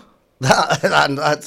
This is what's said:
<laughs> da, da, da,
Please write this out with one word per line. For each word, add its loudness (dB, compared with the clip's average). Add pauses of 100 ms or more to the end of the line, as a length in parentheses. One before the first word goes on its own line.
(180)
<laughs> -20
da, 0
da, 2
da, -2